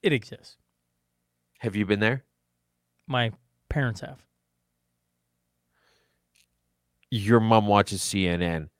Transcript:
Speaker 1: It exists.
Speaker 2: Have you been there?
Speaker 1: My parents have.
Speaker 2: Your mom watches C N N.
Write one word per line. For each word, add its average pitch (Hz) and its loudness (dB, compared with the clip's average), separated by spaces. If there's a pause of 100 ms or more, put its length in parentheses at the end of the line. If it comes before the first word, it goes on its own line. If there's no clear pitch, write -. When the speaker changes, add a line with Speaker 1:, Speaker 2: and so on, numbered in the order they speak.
Speaker 1:
It 180 2
exists. - -8 (1000)
Speaker 2:
Have 104 -6
you 104 -2
been 101 2
there? 117 0 (880)
Speaker 1:
My 120 -2 (360)
parents 123 -4
have. - -18 (3000)
Speaker 2:
Your 113 4
mom 110 4
watches 101 2
C 95 -2
N 87 0
N. 82 -4